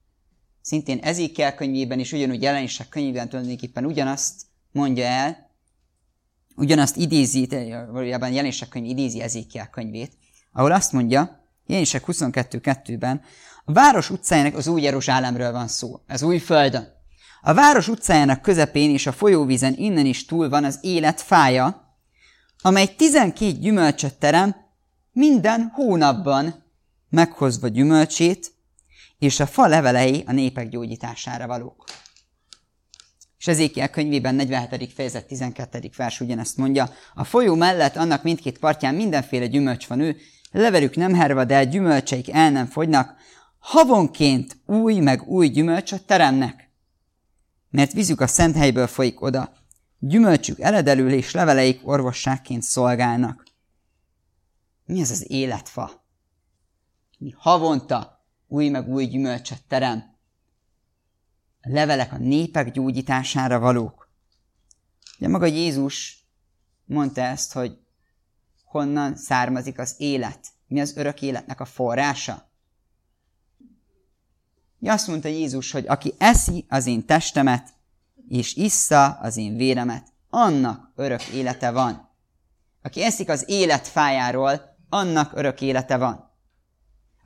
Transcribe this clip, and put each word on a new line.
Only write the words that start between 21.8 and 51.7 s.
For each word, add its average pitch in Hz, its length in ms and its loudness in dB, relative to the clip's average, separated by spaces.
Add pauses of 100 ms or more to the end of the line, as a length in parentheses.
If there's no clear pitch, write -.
amely 190 360 4
tizenkét 220 640 2
gyümölcsöt 160 540 0
terem, 175 420 2 (560)
minden 233 600 2
hónapban 147 920 0 (440)
meghozva 143 600 0
gyümölcsét, 156 880 2 (640)
és 143 220 0
a 143 60 2
fa 262 200 4
levelei 135 600 4
a 123 60 -4
népek 127 360 -2
gyógyítására 120 800 -10
valók. 120 380 -12 (1500)
És - 80 -8
Ezékiel 151 440 0
könyvében 143 440 -2
negyvenhetedik 127 560 -4
fejezet 127 360 -8
tizenkettedik 123 720 -12
vers 120 240 -8
ugyanezt 120 360 -6
mondja, 135 340 0 (240)
"a - 100 -6
folyó 226 300 2
mellett 165 420 2
annak 160 260 0
mindkét 156 360 -4
partján 143 360 0
mindenféle 147 520 -2
gyümölcs 131 400 -2
van 123 140 -4
ő, 151 160 -2 (340)
levelük 185 460 2
nem 180 180 2
hervad 139 360 2
el, 139 160 4
gyümölcseik 139 640 -2
el 156 180 4
nem 131 160 0
fogynak, 151 500 0 (420)
havonként 160 1080 2
új 220 320 2
meg 135 300 2
új 170 200 4
gyümölcsöt 170 580 -2
teremnek." 135 640 2 (1000)
Mert 139 220 2
vízük 185 280 -2
a 135 60 2
szent 165 300 2
helyből 127 300 2
folyik - 340 -2
oda, 131 320 -4 (460)
gyümölcsük 180 640 2
eledelül 139 520 2
és 131 200 -2
leveleik 135 560 2